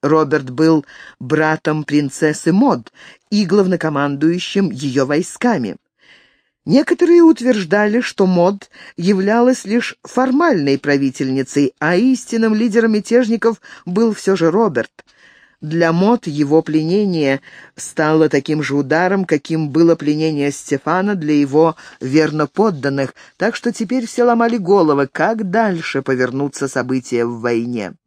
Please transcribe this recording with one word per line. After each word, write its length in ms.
Роберт 480
был 340
братом 680
принцессы 680
Мод 400
и 160
главнокомандующим 1200
ее 360
войсками. 720
Некоторые 580
утверждали, 760
что 260
Мод 440
являлась 680
лишь 400
формальной 760
правительницей, 1000
а 160
истинным 580
лидером 380
мятежников 680
был 260
все 240
же 140
Роберт. 420
Для 300
Мод 340
его 340
пленение 800
стало 520
таким 360
же 100
ударом, 500
каким 460
было 240
пленение 560
Стефана 640
для 240
его 380
верноподданных, 1120
так 180
что 180
теперь 360
все 160
ломали 320
головы, 540
как 400
дальше 520
повернутся 640
события 580
в 140
войне. 560